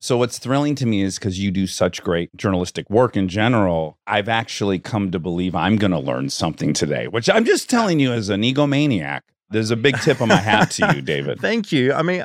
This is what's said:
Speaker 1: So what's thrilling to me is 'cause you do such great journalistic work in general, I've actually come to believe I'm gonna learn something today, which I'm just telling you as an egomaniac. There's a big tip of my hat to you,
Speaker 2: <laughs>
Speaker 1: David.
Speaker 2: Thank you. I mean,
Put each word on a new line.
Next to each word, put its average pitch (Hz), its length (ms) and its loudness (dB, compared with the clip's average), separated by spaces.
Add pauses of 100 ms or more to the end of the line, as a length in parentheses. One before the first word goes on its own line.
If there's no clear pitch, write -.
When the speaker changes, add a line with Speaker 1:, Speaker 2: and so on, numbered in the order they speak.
Speaker 1:
So 123 160 0
what's 120 200 0
thrilling 143 380 0
to 127 100 -2
me 107 160 2
is 95 160 -2
'cause 95 220 -4
you 101 100 0
do 95 160 0
such - 380 -2
great 85 340 -2
journalistic 90 520 -2
work 113 280 4
in 95 120 0
general, 92 760 0
I've 104 240 0
actually 113 500 0
come 101 320 -2
to 90 80 -2
believe 87 360 -2
I'm 92 220 2
gonna 95 220 2
learn 65 300 -4
something 78 440 -2
today, 67 340 -2
which 113 220 -2
I'm 220 160 4
just 339 240 0
telling 208 300 2
you 131 140 2
as 107 160 -4
an 101 140 0
egomaniac. 131 800 0 (280)
There's 110 220 0
a 120 40 0
big 127 260 2
tip 135 200 2
of 117 60 0
my 196 80 4
hat 107 360 2
to 202 240 2
you, - 60 -6
Speaker 2:
<laughs> 80 120 -2
Speaker 1:
David. 71 280 -4
Speaker 2:
Thank 214 300 -2
you. 135 220 2
I 135 100 0
mean, 180 220 -2